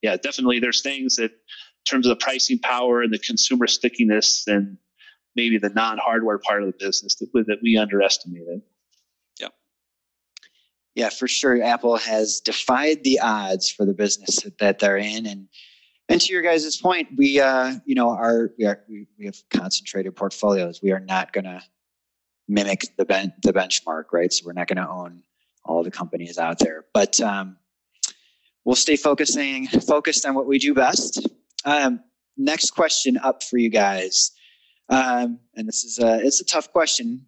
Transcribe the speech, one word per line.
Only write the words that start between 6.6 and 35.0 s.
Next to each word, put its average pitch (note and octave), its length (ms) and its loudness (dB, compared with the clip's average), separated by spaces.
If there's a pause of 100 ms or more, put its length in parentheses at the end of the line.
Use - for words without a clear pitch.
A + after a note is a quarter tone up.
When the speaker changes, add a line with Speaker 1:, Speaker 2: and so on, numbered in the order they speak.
Speaker 1:
of F#2+ 40 -2
the F#2 100 -6
business G2 380 -4
that, - 120 -10 (200)
that G#2 140 -2
we A#2 160 4
underestimated. F#2 840 -2 (800)
Speaker 2:
Yeah. - 80 -10 (1400)
Speaker 3:
Yeah, A2+ 160 -2
for - 180 -6
sure. B2+ 340 2
Apple A#2 360 2
has A2 420 -2
defied C#3+ 640 0
the C3 160 2
odds G2+ 500 0
for - 160 -2
the G2 80 2
business G2+ 500 -2
that, G2+ 160 -16
that G2+ 200 2
they're G2+ 180 2
in. G#2+ 280 -4
And, G2 220 -10 (600)
and F3 140 4
to F#3 100 0
your F3+ 120 0
guys' D#3+ 340 0
point, F3 400 0
we, C#3 220 4
uh, C3 340 4 (120)
you C3+ 100 0
know, A#2+ 140 4
are, A#2 500 2
we A2 60 2
are, G2+ 220 0
we, G#2 200 -18 (100)
we G#2 80 -14
have G2 120 -10 (120)
concentrated - 680 -4
portfolios. G2 680 -2
We G3 80 4
are F#2+ 80 0
not F#2+ 340 -4
gonna F#2 300 -8 (840)
mimic G2+ 500 -2
the F#2+ 80 0
ben-, F#2+ 360 -2
the G2+ 100 4
benchmark, F2+ 640 -2
right? F2 180 2
So - 140 -4
we're E2+ 80 -12
not F2 140 -6
gonna F#2 200 -4
own F2 360 -14 (420)
all E2 180 0
the F2+ 60 -4
companies E2+ 480 -10
out E2+ 220 -2
there, - 340 -2
but, G2+ 260 2
um, G2 380 -4 (1080)
we'll B2 100 2
stay D3 200 2
focusing, C#3 720 0
focused D3+ 600 0
on C3+ 80 0
what C3+ 100 0
we C#3 140 2
do C#3+ 160 2
best. B2+ 520 0 (380)
Um, C#3 360 0 (360)
next D3 340 0
question C#3 460 2
up - 240 -2
for - 160 -4
you A#2 140 2
guys. G2 600 0 (580)
Um, B2 500 0 (160)